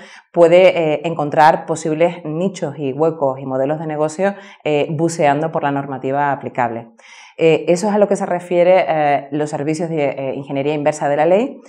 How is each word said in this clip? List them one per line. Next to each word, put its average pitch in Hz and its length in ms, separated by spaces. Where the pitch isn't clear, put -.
puede, 170 640
eh, - 100
encontrar 160 640
posibles 165 560
nichos 156 560
y 139 140
huecos 143 460
y 143 60
modelos 135 320
de 165 80
negocio, 156 480
eh, 147 260
buceando 160 640
por 160 100
la 143 100
normativa 139 600
aplicable. 117 560
Eh, 160 300
eso 175 220
es 196 40
a 214 60
lo 196 80
que 202 80
se 196 100
refiere, 180 640
eh, 147 440
los 151 180
servicios 156 400
de, 156 160
eh, 135 280
ingeniería 139 400
inversa 151 340
de 143 100
la 160 100
ley, 208 420